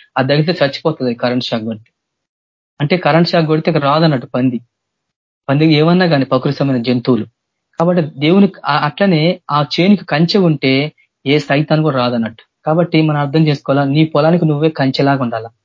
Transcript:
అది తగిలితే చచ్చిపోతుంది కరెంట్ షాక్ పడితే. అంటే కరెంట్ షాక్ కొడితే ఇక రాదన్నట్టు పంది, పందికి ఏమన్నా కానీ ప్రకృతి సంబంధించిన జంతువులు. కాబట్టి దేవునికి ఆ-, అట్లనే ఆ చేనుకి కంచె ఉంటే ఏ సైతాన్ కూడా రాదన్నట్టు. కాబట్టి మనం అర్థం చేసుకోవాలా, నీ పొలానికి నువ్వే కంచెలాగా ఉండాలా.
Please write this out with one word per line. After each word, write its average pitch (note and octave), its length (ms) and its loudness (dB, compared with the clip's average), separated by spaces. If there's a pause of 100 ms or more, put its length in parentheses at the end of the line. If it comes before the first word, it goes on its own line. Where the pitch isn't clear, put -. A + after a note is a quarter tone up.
(160)
అది C3 120 0
తగిలితే D3+ 240 0
చచ్చిపోతుంది C#3 640 -2
కరెంట్ B2 300 -4
షాక్ A2+ 240 -6
పడితే. A2 220 -12 (920)
అంటే D3 160 0
కరెంట్ E3 320 2
షాక్ E3 180 0
కొడితే D#3 240 0
ఇక D#3 60 0
రాదన్నట్టు D3 500 0
పంది, B2 340 -2 (880)
పందికి D#3 240 2
ఏమన్నా E3+ 340 4
కానీ C#3+ 180 2
ప్రకృతి C3+ 320 -2
సంబంధించిన B2+ 380 -2
జంతువులు. A#2+ 320 0 (540)
కాబట్టి F3 220 0 (180)
దేవునికి F#3+ 460 2
ఆ-, C#3+ 120 0
అట్లనే E3 600 0 (100)
ఆ D3 140 0 (160)
చేనుకి F#3+ 240 2
కంచె E3+ 340 0
ఉంటే C#3+ 540 0 (340)
ఏ C#3 120 2
సైతాన్ D3+ 440 0
కూడా D3+ 140 0
రాదన్నట్టు. A#2+ 460 -4 (240)
కాబట్టి E3 360 0
మనం D3+ 180 0
అర్థం D3 280 0
చేసుకోవాలా, C#3+ 360 -2
నీ C#3+ 200 0
పొలానికి D#3+ 420 2
నువ్వే D3+ 220 0
కంచెలాగా C#3 540 0
ఉండాలా. A2+ 280 -6 (140)